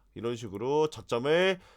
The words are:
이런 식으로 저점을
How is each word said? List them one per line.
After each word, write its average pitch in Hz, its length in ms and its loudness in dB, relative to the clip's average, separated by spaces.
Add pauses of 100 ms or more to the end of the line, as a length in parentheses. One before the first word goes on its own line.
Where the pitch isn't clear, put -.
(140)
이런 117 220 -4
식으로 120 520 -2
저점을 156 720 2 (180)